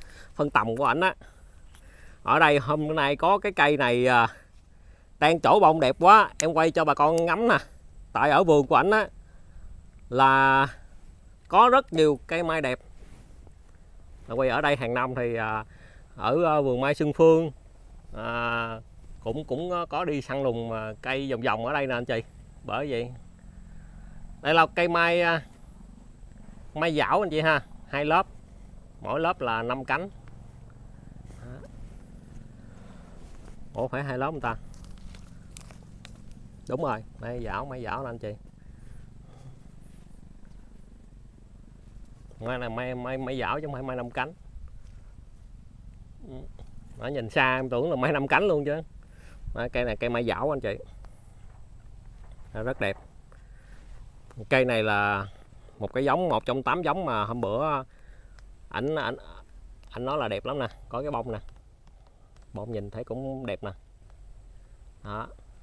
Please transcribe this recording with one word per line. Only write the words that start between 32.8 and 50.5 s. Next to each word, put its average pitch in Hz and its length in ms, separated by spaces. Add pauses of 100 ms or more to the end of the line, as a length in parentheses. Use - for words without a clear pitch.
Ủa, 120 140
phải 135 160
hai 131 140
lớp 135 80
không 151 160
ta? 113 140 (2250)
Đúng 135 140
rồi, 110 200 (180)
mai 120 220
dảo, 113 220
mai 127 160
dảo 113 220
nè 127 60
anh 117 80
chị. 107 160 (4000)
Mai 123 180
này 123 120
mai, 123 260
mai, 123 220
mai 131 200
dảo 120 220
chứ 151 80
không 139 60
phải 131 100
mai 127 120
năm 123 160
cánh. 143 220 (2750)
Nó 113 80
nhìn 127 220
xa 131 260
em 131 140
tưởng 127 200
là 156 60
mai 127 160
năm 139 160
cánh 180 200
luôn 147 180
chứ. 151 160 (760)
Đó, 120 180
cây 123 120
này 107 120
cây 120 120
mai 120 160
dảo 117 280